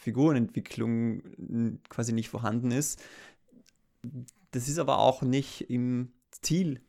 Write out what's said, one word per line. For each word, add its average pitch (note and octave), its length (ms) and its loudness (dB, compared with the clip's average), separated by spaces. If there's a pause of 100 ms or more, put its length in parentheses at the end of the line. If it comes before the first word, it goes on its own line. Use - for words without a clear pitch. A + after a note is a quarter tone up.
Figurenentwicklung A#2 1200 2 (160)
n-, A2+ 420 -4 (100)
quasi A#2 240 -6
nicht A2+ 160 0
vorhanden A#2+ 420 -2
ist. C#3+ 300 -2 (1500)
Das B2+ 160 -6
ist D3 120 -2
aber C3+ 200 2
auch B2+ 220 6
nicht C3+ 480 0
im B2 440 -2 (180)
Ziel E3 580 -2